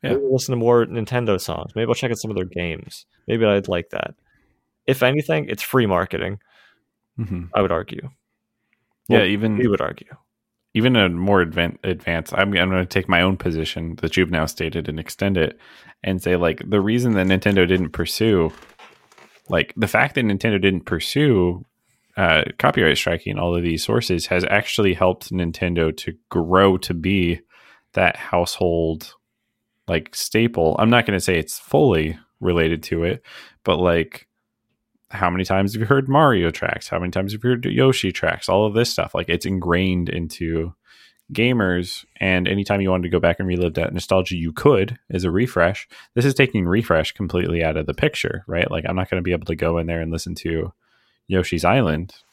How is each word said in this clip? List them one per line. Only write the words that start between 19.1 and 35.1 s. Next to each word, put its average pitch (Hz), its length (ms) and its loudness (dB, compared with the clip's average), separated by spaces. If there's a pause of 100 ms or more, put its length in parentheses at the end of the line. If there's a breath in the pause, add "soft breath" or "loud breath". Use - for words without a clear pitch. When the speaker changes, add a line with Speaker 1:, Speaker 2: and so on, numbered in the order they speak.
Speaker 1:
like, - 280 0
the 107 100 0
fact 123 280 0
that 127 100 0
Nintendo 101 340 0
didn't 95 260 2
pursue, 92 760 0 (540)
uh, 82 260 4 (140)
copyright 95 400 4
striking 90 420 -4
all 87 160 0
of 87 80 0
these 85 200 -2
sources 110 440 -2
has 90 180 0
actually 101 500 0
helped - 360 0
Nintendo 85 680 -2
to - 160 -10 (160)
grow 92 480 4
to 92 160 -6
be 85 460 0 (540 soft breath)
that 92 240 2
household, 85 960 -2 (760)
like, 80 280 -4
staple. 110 640 2
I'm 110 100 4
not 120 160 4
gonna 98 140 0
say 87 180 0
it's - 220 -6
fully 85 580 2 (220)
related 82 440 0
to 85 200 -4
it, 87 180 -2 (420 loud breath)
but, 87 140 0
like, 85 500 0 (800)
how 98 200 -2